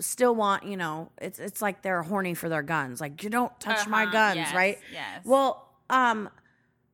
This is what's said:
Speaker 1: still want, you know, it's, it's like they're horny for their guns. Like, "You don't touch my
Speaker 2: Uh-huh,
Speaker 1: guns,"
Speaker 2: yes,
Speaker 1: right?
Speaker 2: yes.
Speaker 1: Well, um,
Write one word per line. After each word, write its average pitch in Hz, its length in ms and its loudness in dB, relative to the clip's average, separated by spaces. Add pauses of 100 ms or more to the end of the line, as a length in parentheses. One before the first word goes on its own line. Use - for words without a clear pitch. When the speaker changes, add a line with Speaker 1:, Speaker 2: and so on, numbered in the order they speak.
Speaker 1:
still 247 340 2
want, 208 300 2
you 196 120 -6
know, 165 360 -6 (100)
it's, 185 160 -8
it's 190 240 -8
like 196 200 -2
they're 180 200 0
horny 185 320 -2
for 170 140 -6
their 156 160 -2
guns. 139 360 -2
Like, 147 220 -10
"You 208 80 -6
don't 240 300 0
touch 208 260 0
my 214 160 2
Speaker 2:
Uh-huh, 202 100 0
Speaker 1:
guns," 208 260 4
Speaker 2:
yes, 156 140 -2
Speaker 1:
right? 185 260 2 (140)
Speaker 2:
yes. 120 320 -10
Speaker 1:
Well, 262 480 2 (160)
um, 233 400 2 (640)